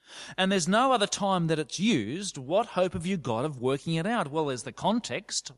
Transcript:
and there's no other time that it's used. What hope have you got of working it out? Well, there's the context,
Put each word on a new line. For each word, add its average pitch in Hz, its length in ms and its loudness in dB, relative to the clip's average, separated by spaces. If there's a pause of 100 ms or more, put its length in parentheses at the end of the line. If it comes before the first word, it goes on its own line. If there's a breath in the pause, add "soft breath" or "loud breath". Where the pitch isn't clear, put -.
(380 loud breath)
and 190 120 2
there's 185 160 2
no 240 260 4
other 208 140 4
time 190 420 0
that 156 100 2
it's - 200 -6
used. 165 600 0
What 170 300 0
hope 180 260 0
have 170 100 -4
you 185 140 0
got 123 260 0
of 151 140 -4
working 143 380 0
it 165 100 0
out? 208 240 0
Well, 156 160 0
there's 127 160 -4
the 127 100 -10
context, 190 840 -4